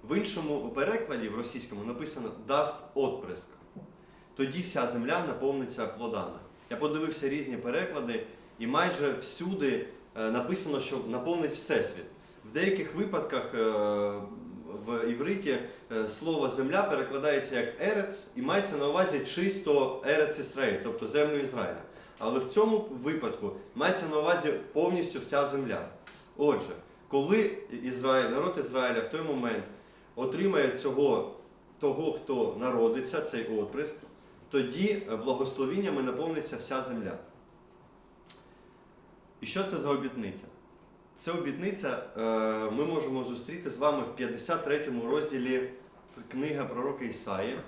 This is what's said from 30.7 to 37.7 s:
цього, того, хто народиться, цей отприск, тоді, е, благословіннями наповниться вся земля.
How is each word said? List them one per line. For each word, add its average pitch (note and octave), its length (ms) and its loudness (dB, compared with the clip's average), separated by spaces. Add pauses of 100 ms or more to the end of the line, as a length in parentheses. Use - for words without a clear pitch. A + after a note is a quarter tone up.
цього, C3 580 2 (440)
того, D3+ 320 2
хто A#2 480 0
народиться, B2 600 2
цей A2 380 -2
отприск, C#3+ 340 -4 (560)
тоді, D3 520 2 (100)
е, A2+ 40 0
благословіннями C3+ 880 0
наповниться C3+ 540 -2
вся C3 260 -4
земля. A2+ 340 -6 (2250)